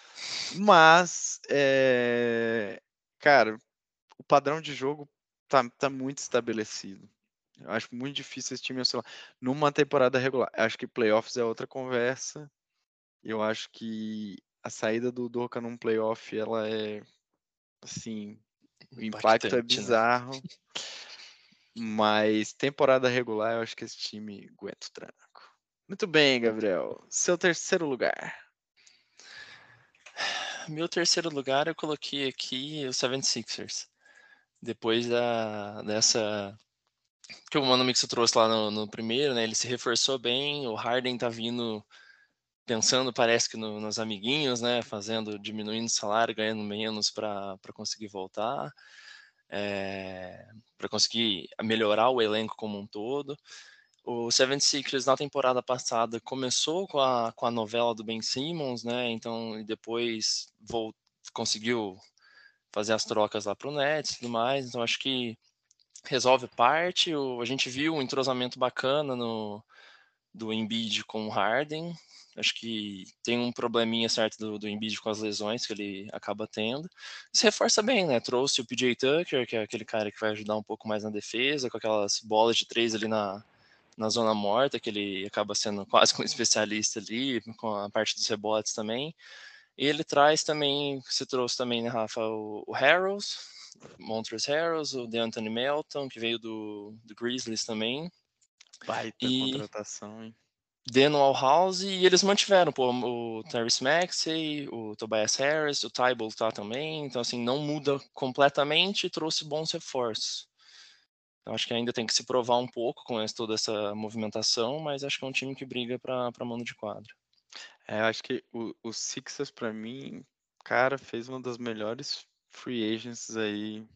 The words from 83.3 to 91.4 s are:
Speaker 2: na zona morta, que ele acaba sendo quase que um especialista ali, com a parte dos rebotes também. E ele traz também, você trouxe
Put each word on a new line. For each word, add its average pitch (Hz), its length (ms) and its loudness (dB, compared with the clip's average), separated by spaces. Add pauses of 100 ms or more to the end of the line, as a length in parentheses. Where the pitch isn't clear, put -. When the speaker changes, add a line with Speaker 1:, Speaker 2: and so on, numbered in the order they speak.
Speaker 2:
na 110 120 -2
zona 110 260 2
morta, 110 460 2
que 117 100 -4
ele 101 360 -4
acaba 104 280 -2
sendo 101 320 -2
quase - 280 8
que - 80 -4
um - 20 -4
especialista 107 720 0
ali, 113 420 -4 (160)
com 110 180 -6
a 101 160 -6
parte 107 240 0
dos - 120 -4
rebotes 107 460 -2
também. 117 420 -6 (640)
E 135 100 0
ele 151 180 0
traz 151 400 6
também, 143 560 0
você - 240 -4
trouxe 123 320 -2